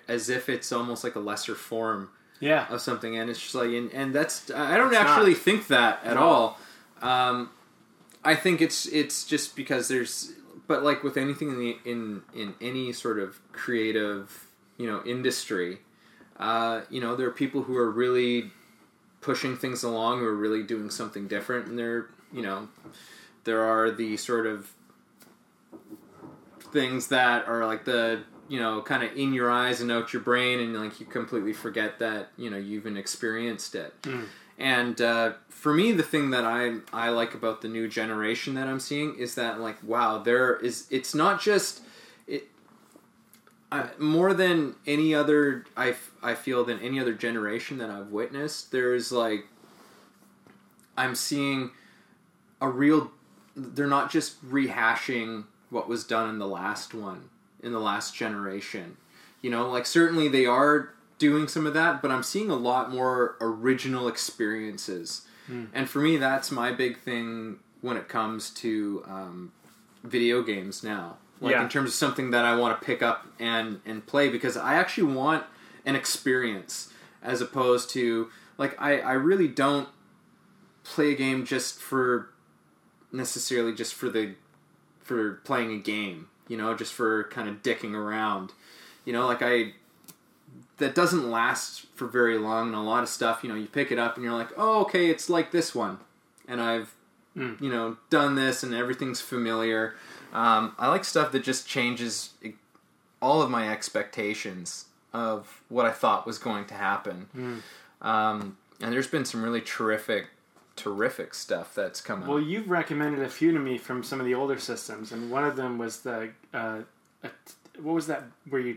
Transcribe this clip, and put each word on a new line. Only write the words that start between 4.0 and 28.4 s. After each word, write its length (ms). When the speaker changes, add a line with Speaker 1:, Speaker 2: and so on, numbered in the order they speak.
Speaker 1:
that's, 360
I 260
don't 120
Speaker 2:
It's 60
not. 120
Speaker 1:
actually 280
think 340
that 360
at 100
Speaker 2:
No. 80
Speaker 1:
all. 360
Um, 480
I 100
think 260
it's, 260
it's 380
just 300
because 340
there's, 440
but, 160
like, 200
with 140
anything 340
in 80
the, 260
in, 380
in 260
any 320
sort 260
of 200
creative, 960
you 80
know, 180
industry, 760
uh, 520
you 100
know, 160
there 120
are 40
people 300
who 140
are 140
really 600
pushing 360
things 260
along, 380
who 40
are 100
really 280
doing 280
something 380
different, 380
and 120
there, 300
you 100
know, 260
there 180
are 280
the 260
sort 300
of 260
things 360
that 400
are, 180
like, 180
the, 380